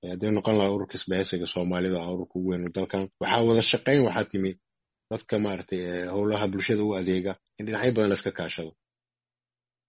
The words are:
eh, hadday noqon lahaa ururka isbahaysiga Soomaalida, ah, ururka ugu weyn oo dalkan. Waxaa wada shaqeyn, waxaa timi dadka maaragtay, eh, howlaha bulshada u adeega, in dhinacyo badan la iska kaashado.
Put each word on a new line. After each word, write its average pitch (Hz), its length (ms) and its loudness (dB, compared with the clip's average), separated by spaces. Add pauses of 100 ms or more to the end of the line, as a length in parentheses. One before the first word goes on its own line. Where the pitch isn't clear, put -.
eh, 90 100 -10
hadday 98 200 -2
noqon 107 260 2
lahaa 98 180 4
ururka 98 220 -4
isbahaysiga 92 500 -2
Soomaalida, 90 540 0
ah, 85 100 -6
ururka 92 240 -8
ugu 92 160 -2
weyn 90 140 -2
oo 87 80 -6
dalkan. 95 300 -2 (160)
Waxaa 117 260 2
wada 113 160 6
shaqeyn, 135 420 4
waxaa 104 240 0
timi 95 240 -2 (600)
dadka 110 280 -4
maaragtay, 95 400 -2
eh, 90 300 -4
howlaha 104 380 0
bulshada 101 360 0
u 107 140 0
adeega, 92 360 0 (220)
in - 100 -10
dhinacyo 110 280 0
badan 107 160 4
la 98 60 4
iska 98 160 -4
kaashado. 82 400 -8 (1160)